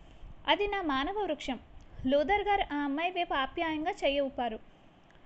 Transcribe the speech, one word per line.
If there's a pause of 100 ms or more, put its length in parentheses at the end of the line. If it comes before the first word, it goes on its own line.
(480)
"అది
నా
మానవ
వృక్షం." (480)
లూథర్
గారు
ఆ
అమ్మాయి
వైపు
ఆప్యాయంగా
చెయ్యి
ఊపారు. (680)